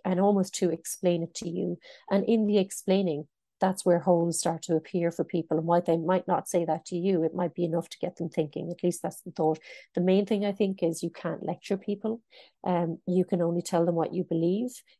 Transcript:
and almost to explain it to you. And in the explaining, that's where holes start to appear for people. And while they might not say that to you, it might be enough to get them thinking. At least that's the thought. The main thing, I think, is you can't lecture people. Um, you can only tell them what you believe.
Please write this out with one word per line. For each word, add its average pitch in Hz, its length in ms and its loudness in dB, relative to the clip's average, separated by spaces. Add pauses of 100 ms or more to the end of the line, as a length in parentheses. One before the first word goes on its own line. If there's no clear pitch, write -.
and 185 160 0
almost 196 340 4
to 180 160 0
explain 170 540 -2
it 165 100 -10
to 180 140 -8
you. 175 300 -4 (320)
And 196 140 2
in 220 220 2
the 208 120 4
explaining, 190 720 0 (320)
that's 190 240 0
where 175 140 6
holes 170 400 2
start 165 240 -2
to 165 140 0
appear 170 340 -2
for 170 140 -2
people. 160 340 -2
And 165 80 -2
while 175 160 4
they 165 140 2
might 175 320 0
not 185 200 0
say 170 160 0
that 156 220 -2
to 180 100 -6
you, 175 280 2
it 160 100 -2
might 170 200 -4
be 175 100 -2
enough 165 240 -2
to - 100 -18
get 180 160 -6
them 170 140 -6
thinking. 156 420 -4
At - 140 -6
least 180 180 -2
that's - 200 -8
the 175 100 -14
thought. 156 260 0 (380)
The 185 40 0
main 190 260 4
thing, 202 180 0
I 202 80 0
think, 196 280 -2
is 165 220 -2
you 170 80 -4
can't - 340 -8
lecture 170 320 -4
people. 208 440 -6 (420)
Um, 175 420 -2
you 180 200 2
can 175 180 0
only 170 200 0
tell 170 220 2
them 170 120 2
what 165 180 -2
you 180 80 -2
believe. 180 580 -2 (200)